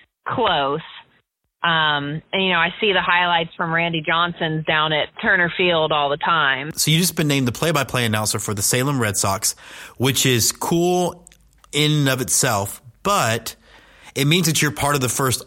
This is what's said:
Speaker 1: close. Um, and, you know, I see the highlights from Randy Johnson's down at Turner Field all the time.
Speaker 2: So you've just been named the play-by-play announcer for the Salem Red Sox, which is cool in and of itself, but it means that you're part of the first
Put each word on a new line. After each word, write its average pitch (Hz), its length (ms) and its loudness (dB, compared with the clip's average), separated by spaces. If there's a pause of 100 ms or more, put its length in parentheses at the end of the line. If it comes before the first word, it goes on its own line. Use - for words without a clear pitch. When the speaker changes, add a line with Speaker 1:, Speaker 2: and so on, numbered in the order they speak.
(280)
Speaker 1:
close. 165 540 0 (800)
Um, 151 600 0 (100)
and, 196 100 -2
you 190 100 0
know, 175 80 2
I 170 100 2 (100)
see 208 140 2
the 185 80 2
highlights 175 560 0
from 170 160 -2
Randy 165 320 -2
Johnson's 165 600 -2
down 156 280 0
at 147 160 0 (120)
Turner 185 360 2
Field 165 340 2
all 147 180 0
the 143 80 0
time. 147 580 0
Speaker 2:
So - 140 0
you've 160 120 4
just 180 160 -2
been 160 100 0
named 139 220 2
the - 20 0
play-by-play 135 540 0
announcer 107 340 0
for 107 140 -4
the 98 80 -4
Salem 131 400 0
Red 104 160 0
Sox, 98 380 -2 (420)
which 131 280 2
is 123 280 2
cool 175 720 0 (460)
in 151 180 2
and 147 180 2
of 131 120 0
itself, 113 600 0 (220)
but 131 540 0 (580)
it 135 100 2
means 165 220 4
that 160 140 0
you're 151 100 2
part 143 240 0
of 139 60 -2
the 123 80 0
first 131 380 -2